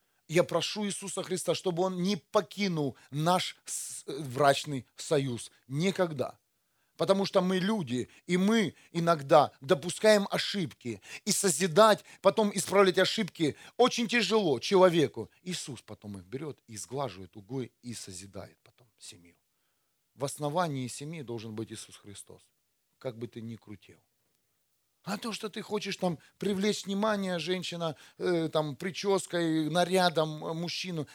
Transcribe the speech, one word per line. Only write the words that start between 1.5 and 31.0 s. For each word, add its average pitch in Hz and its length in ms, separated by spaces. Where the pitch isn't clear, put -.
чтобы 175 300
Он 185 180
не 196 140
покинул 175 800
наш 170 540
с-, - 420
э, 143 120
брачный 139 760
союз. 135 560
Никогда. 160 720
Потому 190 280
что 190 160
мы 185 160
люди, 175 520
и 175 100
мы 202 380
иногда 160 680
допускаем 190 680
ошибки. 143 720
И 208 60
созидать, 190 760
потом 208 320
исправлять 190 460
ошибки 170 560
очень 240 300
тяжело 196 520
человеку. 170 720
Иисус 160 400
потом 104 380
их 90 60
берет 131 420
и 110 100
сглаживает 104 580
углы, 110 360
и 120 140
созидает 95 680
потом - 240
семью. 85 360
В 127 120
основании 147 600
семьи 151 360
должен 113 320
быть 110 160
Иисус - 260
Христос, - 460
как 120 180
бы 117 100
ты 117 140
ни 113 140
крутил. - 440
А 202 140
то, 220 160
что 214 160
ты 202 140
хочешь 202 340
там 175 220
привлечь 202 480
внимание, 196 540
женщина, 170 560
э, 175 300
там, 151 260
прической, 170 960
нарядом, 170 720
э, 170 80
мужчину, 165 600